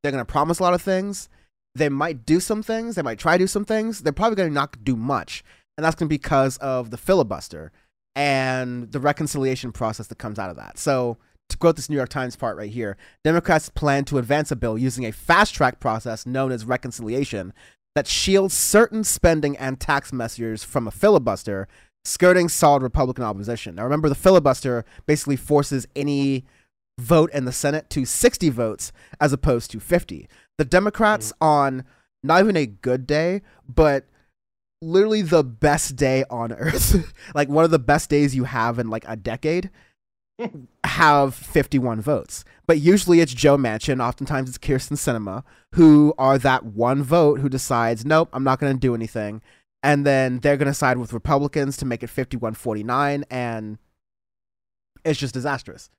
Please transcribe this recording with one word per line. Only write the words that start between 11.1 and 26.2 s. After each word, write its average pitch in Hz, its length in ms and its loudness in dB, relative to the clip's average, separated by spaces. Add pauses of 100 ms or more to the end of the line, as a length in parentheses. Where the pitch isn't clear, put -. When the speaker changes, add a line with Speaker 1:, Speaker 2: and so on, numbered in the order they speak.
Speaker 1:
to - 80 -6
quote 165 180 4
this 139 140 -12
New 151 60 -4
York 131 140 -4
Times 127 260 -8
part 107 220 -6
right 104 140 -10
here, 107 240 -8 (280)
Democrats 165 460 2
plan 139 360 0
to 143 140 -2
advance 143 320 -2
a 143 40 -2
bill 110 220 -4
using 123 280 -2
a 110 60 -6
fast-track 170 680 0
process 113 460 -6
known 131 260 -2
as 110 140 -8
reconciliation 120 880 -6 (420)
that 139 120 0
shields 190 460 0
certain 220 500 2
spending 156 540 0
and 131 220 -8
tax 139 340 -4
measures 113 500 -6
from 120 240 -4
a 98 40 -8
filibuster, 113 760 0 (380)
skirting 180 440 4
solid 143 320 4
Republican 127 420 -2
opposition. 104 520 -8
Now, 98 80 -8
remember, 147 260 0
the 139 60 0
filibuster 139 680 4 (200)
basically 147 300 0
forces 139 600 0
any 139 500 -2 (540)